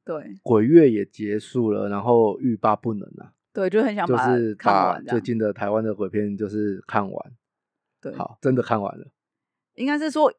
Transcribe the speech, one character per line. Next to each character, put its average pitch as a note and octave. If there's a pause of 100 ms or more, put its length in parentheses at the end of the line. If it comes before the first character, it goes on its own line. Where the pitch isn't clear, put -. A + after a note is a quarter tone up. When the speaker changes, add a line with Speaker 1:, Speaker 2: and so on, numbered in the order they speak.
Speaker 1:
对。 D3+
Speaker 2:
鬼 A2
月 D#3
也 G#2
结 G#2+
束 A2+
了， G2+
然 G2+
后 A2+
欲 A#2
罢 G#2+
不 A2+
能 F#2+ (120)
啊。 - (220)
Speaker 1:
对， F#3+
就 G#3
很 A3
想 G3+
把 B2
它 B2+
Speaker 2:
就 A#2+
是 A#2
把 -
Speaker 1:
看 G2+
完 F#2
这 -
样。 A#2+
Speaker 2:
最 A2+
近 A#2
的 G#2+
台 G2+
湾 A2
的 G#2+
鬼 F#2+
片 G#2
就 G2+
是 G#2
看 G2+
完。 - (720)
Speaker 1:
对。 -
Speaker 2:
好， -
真 C3
的 B2
看 A2
完 F#2+
了。 F2+ (680)
Speaker 1:
应 A#3
该 D4
是 D#4
说 D4+